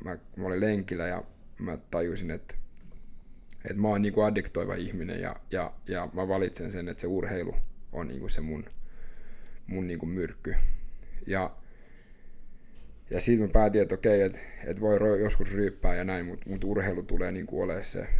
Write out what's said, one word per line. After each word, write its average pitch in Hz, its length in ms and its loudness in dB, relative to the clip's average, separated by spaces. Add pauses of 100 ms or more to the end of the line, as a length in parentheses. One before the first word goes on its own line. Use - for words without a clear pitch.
mä, 90 140 -8 (180)
mä 95 100 -6
olin 92 140 0
lenkillä 95 460 0
ja 90 160 -4 (380)
mä 87 180 -6 (120)
tajusin, 85 400 -2
että, - 240 -8 (1080)
että 98 180 -4
mä 104 60 2
oon 101 140 2
niinku 104 180 2
addiktoiva 95 540 0
ihminen 87 460 -6
ja, 87 160 -6 (140)
ja, 90 220 -4 (160)
ja 90 240 -4
mä 92 160 -2
valitsen 95 420 -2
sen, 87 180 -6
että - 120 -8
se 87 60 -4
urheilu 90 480 -2 (380)
on 82 160 -6
niinku 65 200 -8
se - 120 6
mun, 78 240 -4 (1000)
mun 92 200 -4
niinku 82 200 -4
myrkky. 87 480 -4 (720)
Ja, 95 300 0 (1500)
ja 90 100 -2
siitä 117 220 4
mä 101 60 2
päätin, 107 340 8
että 95 120 0
okei, 104 280 6
et, 95 180 0 (240)
et 92 160 -4
voi 104 180 4
ro-, 107 180 4
joskus 101 380 4
ryyppää 98 400 4
ja 90 100 2
näin, 90 220 -2
mut, 87 200 -8
mut 95 180 -2
urheilu 95 380 0
tulee 90 300 2
niinku 82 280 -4
olemaan 90 240 -2
se, - 220 -6 (140)